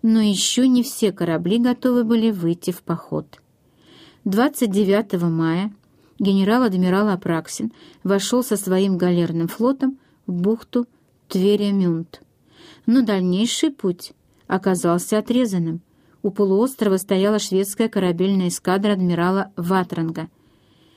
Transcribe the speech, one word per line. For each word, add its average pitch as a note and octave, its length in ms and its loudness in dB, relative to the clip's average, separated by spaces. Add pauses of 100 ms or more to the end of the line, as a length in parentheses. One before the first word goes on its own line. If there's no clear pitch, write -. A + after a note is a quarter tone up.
Но A3+ 180 4
ещё G#3+ 440 2
не B3 180 4
все G#3+ 280 -2
корабли E3+ 460 -2
готовы B3 460 0
были A3+ 260 2
выйти F3 420 -2
в - 120 -10
поход. - 580 -8 (840)
Двадцать A#3 460 0
девятого G3 560 0
мая E3 480 -2 (460)
генерал-адмирал G3 880 2
Апраксин F3 640 -4 (300)
вошёл G3+ 400 0
со A3 120 -2
своим F#3+ 420 0
галерным E3+ 500 0
флотом C4+ 500 -2 (300)
в F3+ 60 -6
бухту A3 520 -2 (420)
Тверемюнд. F#3+ 920 0 (640)
Но B3 160 4
дальнейший G3+ 680 0
путь F3+ 420 -6 (340)
оказался F3+ 720 0
отрезанным. F#3+ 640 -2 (400)
У G#3 100 -2
полуострова G3+ 680 0
стояла G3 420 0
шведская G3+ 500 -2
корабельная F#3 600 0
эскадра G3 440 0
адмирала F#3 640 0
Ватранга. E3+ 720 -4 (680)